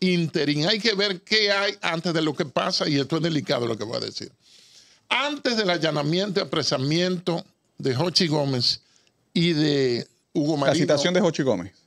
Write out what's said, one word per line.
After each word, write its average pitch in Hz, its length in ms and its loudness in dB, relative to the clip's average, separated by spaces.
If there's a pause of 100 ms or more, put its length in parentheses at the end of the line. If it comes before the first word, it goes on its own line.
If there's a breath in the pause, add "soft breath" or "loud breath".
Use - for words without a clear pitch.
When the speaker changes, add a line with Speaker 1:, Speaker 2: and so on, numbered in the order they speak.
Speaker 1:
interín, 160 640 2
hay 214 140 0
que 220 140 0
ver 190 260 -2
qué 208 320 2
hay 202 300 0
antes 170 320 0
de 160 80 0
lo 147 120 0
que 170 120 -2
pasa, 175 420 -2
y 147 100 2
esto 139 200 0
es 156 40 -2
delicado 143 440 0
lo 113 100 -2
que 104 80 -8
voy 117 140 -6
a - 20 -8
decir. 107 320 -10 (800 soft breath)
Antes 262 480 -2
del 208 100 0
allanamiento 160 720 0
y - 20 2
apresamiento 165 1000 -2 (320)
de 139 180 -2
Jochi 170 320 0
Gómez 139 540 0 (540 soft breath)
y 170 180 4
de 143 560 2 (240)
Hugo 156 220 2
Speaker 2:
La 143 60 0
Speaker 1:
Marino. 139 220 4
Speaker 2:
citación 175 300 2
de 180 80 4
Jochi 165 220 2
Gómez, 95 300 -2 (140)